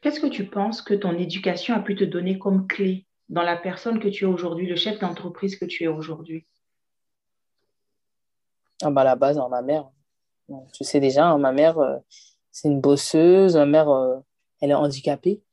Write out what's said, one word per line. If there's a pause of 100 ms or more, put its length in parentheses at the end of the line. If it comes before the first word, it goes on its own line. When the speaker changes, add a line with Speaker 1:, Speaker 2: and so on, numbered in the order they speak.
Speaker 1:
Qu'est-ce
que
tu
penses
que
ton
éducation
a
pu
te
donner
comme
clé (200)
dans
la
personne
que
tu
es
aujourd'hui,
le
chef
d'entreprise
que
tu
es
aujourd'hui ? (2250)
Speaker 2:
Ah
bah,
à
la
base,
hein,
ma
mère. (580)
Bon,
tu
sais
déjà,
hein,
ma
mère,
euh, (520)
c'est
une
bosseuse.
Ma
mère,
euh, (440)
elle
est
handicapée. (100)